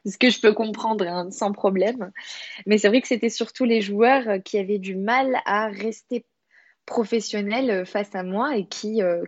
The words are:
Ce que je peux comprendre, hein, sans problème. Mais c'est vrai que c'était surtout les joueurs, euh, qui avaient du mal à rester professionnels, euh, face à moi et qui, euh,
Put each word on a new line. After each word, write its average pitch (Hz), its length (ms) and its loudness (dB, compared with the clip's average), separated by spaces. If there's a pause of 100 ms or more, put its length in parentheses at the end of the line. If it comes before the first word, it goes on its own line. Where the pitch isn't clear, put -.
Ce 202 140 -6
que 254 100 6
je - 100 2
peux 427 140 8
comprendre, 214 540 -2
hein, 180 240 -4
sans 202 220 -2
problème. 196 580 0 (560)
Mais 208 100 6
c'est 202 120 4
vrai 247 120 6
que - 60 -4
c'était 233 220 0
surtout 233 360 -4
les 226 160 4
joueurs, 226 460 4
euh, 196 100 0
qui 196 220 -2
avaient 202 180 0
du 190 180 -6
mal 247 500 0
à 214 240 0
rester 214 540 -6 (640)
professionnels, 220 840 -2
euh, 185 140 0
face 208 280 -4
à 190 80 -4
moi 220 360 -2
et 190 80 -2
qui, 214 360 -4
euh, 175 260 2